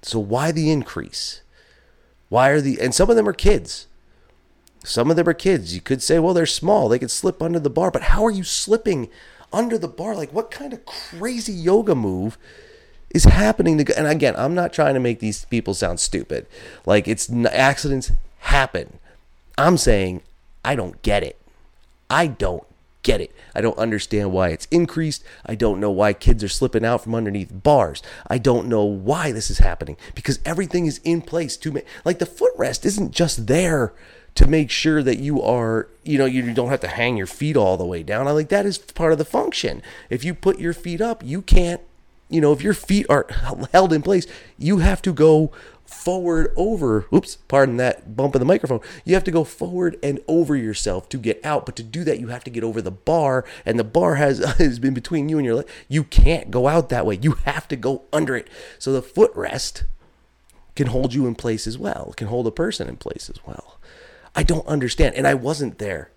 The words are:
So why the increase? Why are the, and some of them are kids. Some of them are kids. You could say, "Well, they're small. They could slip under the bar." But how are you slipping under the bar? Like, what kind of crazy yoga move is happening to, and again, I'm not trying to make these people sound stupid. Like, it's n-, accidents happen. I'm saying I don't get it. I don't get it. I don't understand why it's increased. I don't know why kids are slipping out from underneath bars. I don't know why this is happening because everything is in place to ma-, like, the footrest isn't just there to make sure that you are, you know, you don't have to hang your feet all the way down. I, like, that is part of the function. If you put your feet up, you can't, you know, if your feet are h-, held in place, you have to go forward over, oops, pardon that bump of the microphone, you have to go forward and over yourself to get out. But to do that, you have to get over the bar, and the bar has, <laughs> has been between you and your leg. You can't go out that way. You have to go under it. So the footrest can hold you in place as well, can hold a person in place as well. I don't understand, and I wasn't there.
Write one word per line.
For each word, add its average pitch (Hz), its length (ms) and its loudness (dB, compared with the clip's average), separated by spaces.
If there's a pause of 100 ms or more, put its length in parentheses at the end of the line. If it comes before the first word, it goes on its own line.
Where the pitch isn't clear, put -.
So - 180 -4
why 120 320 -2
the 156 180 0
increase? - 720 -6 (880)
Why 127 200 4
are 147 120 4
the, 135 180 -2
and 127 140 -2
some 196 160 4
of 233 60 6
them 214 120 2
are 98 60 -2
kids. - 540 0 (960)
Some 120 260 0
of 165 60 6
them 165 120 2
are 170 60 2
kids. 127 400 0
You 90 80 -8
could 131 220 -4
say, 165 160 2
"Well, 175 160 2
they're 170 100 2
small. 170 440 0
They 123 100 4
could 123 100 -8
slip - 320 -4
under 170 180 -2
the 143 120 -2
bar." 170 180 0
But - 140 -4
how - 200 4
are 226 80 2
you 196 120 -4
slipping 190 680 -2 (420)
under 226 280 -2
the 165 80 -8
bar? 202 280 -8
Like, 147 160 -8
what 226 200 -6
kind 277 220 -14
of 233 120 -18
crazy 220 680 -8
yoga 185 420 2
move 101 420 -4 (720)
is 170 140 0
happening 185 540 6
to, 147 200 0
and 151 80 0
again, 147 320 2
I'm 139 160 -2
not 175 200 -2
trying 147 200 2
to 135 60 0
make 120 200 -2
these 107 260 -6
people 110 280 -4
sound 87 260 -4
stupid. - 460 -6 (400)
Like, 101 220 2
it's - 220 -4
n-, 120 180 0
accidents 135 640 0 (280)
happen. - 600 0 (580)
I'm 160 200 4
saying 95 440 2 (420)
I 135 120 0
don't 98 260 -6
get 101 220 0
it. - 160 -12 (720)
I 160 180 2
don't 98 380 -4 (360)
get 104 200 0
it. - 100 -10 (240)
I 110 60 -4
don't 113 160 -2
understand 104 560 -2
why 92 160 2
it's 80 220 -8
increased. 160 520 0 (220)
I 113 100 -8
don't 104 240 0
know 104 120 0
why 101 220 2
kids 107 300 4
are 98 60 -4
slipping 117 340 0
out 117 200 -2
from 113 120 -6
underneath 101 480 -6
bars. 117 400 2 (240)
I 123 100 -2
don't 117 300 2
know 110 160 2
why 107 480 -2
this 110 180 -6
is 90 100 -4
happening 80 380 4 (160)
because - 320 -4
everything 175 400 -2
is 147 180 -2
in 165 180 0
place 156 360 -6
to 156 140 -6
ma-, 143 100 -6 (220)
like, 180 160 0
the 175 60 0
footrest 381 600 -2
isn't - 260 -2
just 147 360 -2
there 151 460 0 (400)
to - 140 8
make 147 220 6
sure 156 320 2
that 127 180 0
you 143 220 -2
are, 113 460 0 (160)
you 147 140 0
know, 135 80 4
you 127 280 0
don't 123 140 0
have 131 140 -2
to 110 80 -6
hang 120 260 -2
your 98 120 -4
feet 151 280 -4
all 95 220 4
the 92 80 -4
way 87 180 -6
down. 110 240 -4
I, 143 40 0
like, 151 180 0
that 202 160 0
is 202 120 -4
part - 360 -2
of 156 40 0
the 151 60 -2
function. - 580 -4 (280)
If 120 160 -6
you 175 80 -4
put 190 260 0
your 170 140 -4
feet 170 260 -10
up, 226 240 -4
you 165 180 -8
can't, 175 380 4 (480)
you 160 140 0
know, 147 100 4
if 143 100 0
your 196 120 0
feet 196 340 0
are 143 220 2
h-, - 420 -4
held 180 220 6
in 151 80 2
place, 175 260 0 (300)
you 180 220 2
have 185 240 2
to 185 100 0
go 156 400 6 (320)
forward 175 720 -2
over, 165 560 0
oops, - 240 2 (100)
pardon 131 300 4
that 123 400 -4
bump 135 180 0
of - 40 4
the 123 60 0
microphone, 131 360 0 (240)
you 170 80 2
have 185 100 2
to 190 80 -4
go 160 140 0
forward 175 580 -6
and 139 240 -2
over 151 280 2
yourself 104 520 -4
to - 100 -10
get 110 280 -4
out. 147 200 -2
But - 120 -12
to 113 60 -12
do 117 200 -10
that, 151 160 -2
you 117 80 -10
have 120 160 -12
to 135 60 -14
get 113 140 -8
over 113 180 -4
the 95 100 -6
bar, 135 540 0 (200)
and 104 140 0
the 110 60 0
bar 165 300 2
has, 139 240 2
<laughs> 131 180 0
has 131 220 4
been 131 140 0
between 143 360 -4
you 156 80 0
and 143 80 0
your 117 100 0
leg. 139 120 -2 (200)
You 147 160 0
can't - 480 4
go 123 160 2
out 160 220 2
that 117 160 -2
way. 98 160 -2
You 151 120 2 (120)
have 147 240 -6
to 143 80 -6
go 123 240 -4 (100)
under 147 240 -2
it. - 140 -10 (300)
So 135 120 -4
the 135 100 0
footrest - 840 -2 (920)
can 139 120 0
hold 127 260 -2
you 135 120 0
in 117 100 -2
place 113 320 -6
as 110 100 -10
well, - 400 -8
can 110 100 -8
hold 117 200 -2
a 110 40 -2
person - 380 -6
in 64 80 -12
place - 320 -14
as - 160 -14
well. - 340 -18 (580)
I 156 60 -2
don't 160 240 0
understand, 143 480 0
and 135 100 0
I 139 80 4
wasn't 139 440 -4
there. 92 400 -8